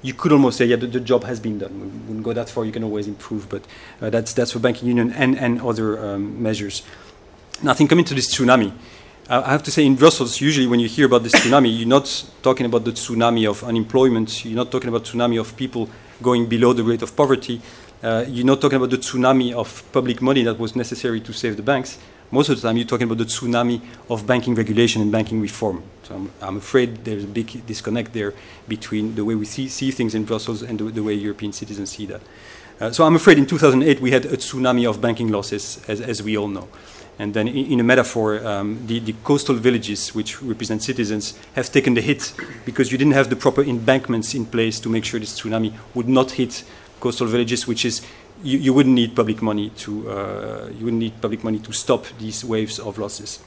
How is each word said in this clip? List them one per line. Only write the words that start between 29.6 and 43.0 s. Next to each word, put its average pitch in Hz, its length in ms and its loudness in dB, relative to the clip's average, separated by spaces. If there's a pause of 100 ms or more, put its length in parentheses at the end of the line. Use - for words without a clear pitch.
see 135 220 -4
things 113 240 -2
in 110 100 -2
Brussels 110 380 -6
and 117 160 -8
the, 107 60 -4
the 110 180 -6
way 107 120 -2
European 104 380 -6
citizens 101 380 -10
see 107 160 -12
that. 98 140 -12 (600)
Uh, 110 100 -4
so 160 140 2
I'm 160 120 6
afraid 160 220 8
in 135 80 4
two 160 120 -2
thousand 135 240 6
eight 147 180 4
we 127 100 0
had 131 160 4
a 139 100 -4
tsunami 123 520 0
of 104 120 -2
banking 117 300 -2
losses, - 580 -6
as, 107 120 -4
as 113 220 -4
we 107 140 -2
all 104 120 -2
know. 92 200 -10 (500)
And 104 140 -6
then 110 160 0
in, 135 240 -2
in 123 80 4
a - 20 4
metaphor, 117 640 2
um, 104 400 -6
the, 117 120 -4
the 110 160 -6 (100)
coastal 143 300 2
villages, 117 600 0
which - 280 -6
represent 113 400 -6
citizens, 107 560 -4 (160)
have - 180 -4
taken 135 220 4
the 117 80 2
hit - 320 -2 (320)
because 120 260 0
you 131 60 -2
didn't 139 160 4